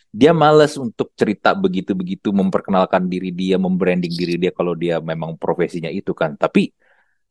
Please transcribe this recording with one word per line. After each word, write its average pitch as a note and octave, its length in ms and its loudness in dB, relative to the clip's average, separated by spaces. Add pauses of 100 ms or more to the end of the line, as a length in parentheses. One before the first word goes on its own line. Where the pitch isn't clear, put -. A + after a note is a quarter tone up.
dia C3 240 4
malas D3+ 480 4
untuk B2 340 -6
cerita G2+ 380 0
begitu-begitu, F#2 800 -2
memperkenalkan F#2 800 0
diri F2+ 240 -6
dia, F#2 240 0
membranding F2+ 480 0
diri E2+ 320 -4
dia F2+ 160 0
kalau F2 160 -2
dia E2 320 -2
memang E2 320 -8
profesinya - 560 -4
itu F3 240 -6
kan. - 240 -4
Tapi - 320 0 (600)